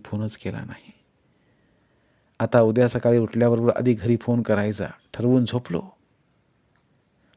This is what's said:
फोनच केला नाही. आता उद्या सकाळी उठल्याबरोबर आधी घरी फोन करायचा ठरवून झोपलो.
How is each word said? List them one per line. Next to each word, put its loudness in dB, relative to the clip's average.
फोनच -8
केला -10
नाही. -18
आता 2
उद्या 4
सकाळी 2
उठल्याबरोबर 2
आधी 2
घरी 0
फोन -2
करायचा -2
ठरवून 2
झोपलो. -6